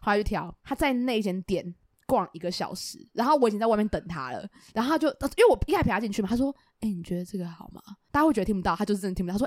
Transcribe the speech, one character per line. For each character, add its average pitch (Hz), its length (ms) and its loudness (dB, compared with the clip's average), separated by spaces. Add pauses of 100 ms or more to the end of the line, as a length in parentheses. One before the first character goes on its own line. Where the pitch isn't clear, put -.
后 214 120 0
来 208 60 4
就 208 40 2
挑， 175 400 -4
他 - 120 -6
在 269 180 2
那 247 280 0
间 190 220 -2
店 175 320 -4 (320)
逛 233 260 0
一 - 60 -14
个 175 120 -6
小 - 240 -6
时， - 240 -12 (140)
然 226 140 -2
后 302 100 4
我 254 120 6
已 - 20 6
经 208 100 -2
在 226 60 0
外 226 100 4
面 208 120 2
等 - 200 -2
他 143 220 -8
了， 127 180 -10 (260)
然 220 100 0
后 254 60 0
他 320 80 2
就， 302 100 2
因 - 360 0
为 480 40 10
我 240 180 6
一 - 60 -4
开 403 60 2
始 202 60 2
陪 240 60 2
他 202 100 0
进 226 100 -4
去 202 100 -6
嘛， 196 80 0
他 220 80 0
说 269 180 0 (260)
：哎， 220 80 -4
你 185 140 -4
觉 175 140 -6
得 180 80 -4
这 190 140 -10
个 180 100 -6
好 165 240 -18
吗？ - 80 -20 (300)
大 285 100 0
家 311 60 6
会 320 60 6
觉 277 80 2
得 - 40 2
听 214 120 0
不 185 60 -4
到， 175 120 2
他 190 100 -2
就 208 100 0
是 196 60 -2
真 196 100 -4
的 185 40 -4
听 185 100 -2
不 175 60 -6
到。 185 80 -2
他 - 0 -
说 247 80 0